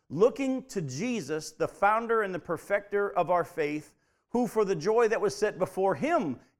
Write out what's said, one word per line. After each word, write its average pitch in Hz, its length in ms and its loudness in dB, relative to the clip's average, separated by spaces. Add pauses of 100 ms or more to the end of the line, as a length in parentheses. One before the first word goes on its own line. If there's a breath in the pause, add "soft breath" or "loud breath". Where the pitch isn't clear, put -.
looking 262 540 2
to - 180 -8
Jesus, 156 680 -6
the 160 160 -2
founder 220 560 0
and 190 100 -4
the 170 60 -6
perfecter 202 720 -4
of 175 180 0
our 175 140 2
faith, 151 500 -4 (360)
who 240 180 0
for 214 180 0
the 190 100 0
joy 220 320 2
that 208 140 0
was 202 140 0
set 208 240 -2
before 190 340 0
him 190 460 0 (200 soft breath)